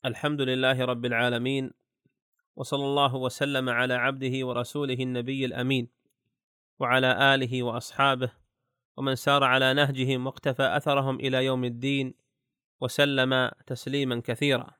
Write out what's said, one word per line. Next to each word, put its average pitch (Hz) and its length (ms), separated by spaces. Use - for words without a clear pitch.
الحمد 143 360
لله 131 440
رب 123 200
العالمين، 123 640
وصلى 139 300
الله 139 300
وسلم 131 540
على 123 240
عبده 131 540
ورسوله 127 460
النبي 127 520
الأمين، 127 440
وعلى 127 560
آله 127 280
وأصحابه، 127 680
ومن 135 180
سار 139 280
على 131 300
نهجهم 135 520
واقتفى 131 520
أثرهم 139 380
إلى 131 300
يوم 131 180
الدين، 131 500
وسلم 131 720
تسليما 131 580
كثيرا. 127 420